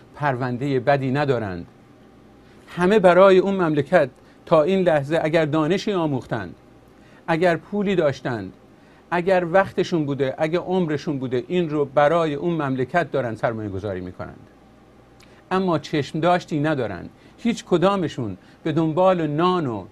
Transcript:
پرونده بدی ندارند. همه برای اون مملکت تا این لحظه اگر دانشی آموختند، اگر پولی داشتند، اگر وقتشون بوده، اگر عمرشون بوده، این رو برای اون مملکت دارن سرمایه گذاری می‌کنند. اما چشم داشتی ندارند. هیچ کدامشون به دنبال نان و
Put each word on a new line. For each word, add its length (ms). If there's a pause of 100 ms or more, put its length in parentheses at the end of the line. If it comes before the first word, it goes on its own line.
(140)
پرونده 640
بدی 300
ندارند. 560 (1000)
همه 300
برای 400
اون 160
مملکت 560 (360)
تا 160
این 200
لحظه 400
اگر 220
دانشی 480
آموختند، 640 (720)
اگر 300
پولی 380
داشتند، 580 (580)
اگر 420
وقتشون 540
بوده، 320
اگر 200
عمرشون 600
بوده، 300
این 220
رو 140
برای 500
اون 280
مملکت 480
دارن 240
سرمایه 340
گذاری 320
می‌کنند. 460 (1040)
اما 280
چشم 420
داشتی 400
ندارند. 500 (280)
هیچ 260
کدامشون 720 (260)
به 100
دنبال 540
نان 400
و 260